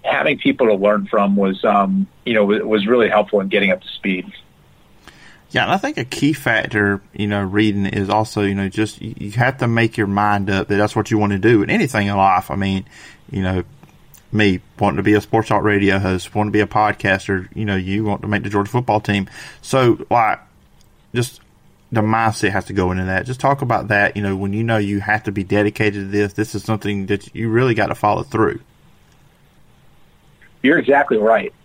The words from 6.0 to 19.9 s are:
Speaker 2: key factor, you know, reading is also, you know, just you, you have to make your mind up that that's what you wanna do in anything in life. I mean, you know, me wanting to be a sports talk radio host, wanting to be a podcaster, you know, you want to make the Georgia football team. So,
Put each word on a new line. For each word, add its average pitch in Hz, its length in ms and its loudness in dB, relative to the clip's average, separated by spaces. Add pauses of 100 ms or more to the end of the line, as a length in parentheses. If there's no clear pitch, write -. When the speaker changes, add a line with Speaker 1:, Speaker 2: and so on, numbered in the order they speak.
Speaker 2:
key 143 300 0
factor, 104 680 0 (120)
you 104 140 -4
know, 104 140 -2
reading 101 440 0
is 98 240 -2
also, 107 320 0
you 98 120 0
know, 98 140 -2
just 104 340 -4
you, 110 160 -12
you 101 140 -10
have 127 280 -2
to 123 80 0
make 117 280 2
your 104 120 0
mind 101 420 0
up 95 180 0
that 101 80 -2
that's 104 200 0
what 107 140 -2
you 110 80 0
wanna 101 220 0
do 104 240 4
in - 60 -2
anything 120 380 0
in 101 100 0
life. 95 340 2
I - 60 -4
mean, 98 260 -2 (480)
you 95 120 -4
know, 92 200 -2 (680)
me 104 280 2 (180)
wanting 101 200 0
to 98 60 -4
be 107 100 4
a 104 80 4
sports 110 260 -2
talk 104 160 0
radio 98 360 2
host, 92 360 -4
wanting 107 160 0
to 104 60 0
be 107 40 4
a 101 60 0
podcaster, 98 880 0
you 107 80 -6
know, 101 140 -2
you 95 260 -4
want 104 200 -4
to - 40 -8
make 104 160 -2
the 101 60 -6
Georgia 101 200 -2
football 120 300 0
team. 101 300 -2 (320)
So, 127 480 0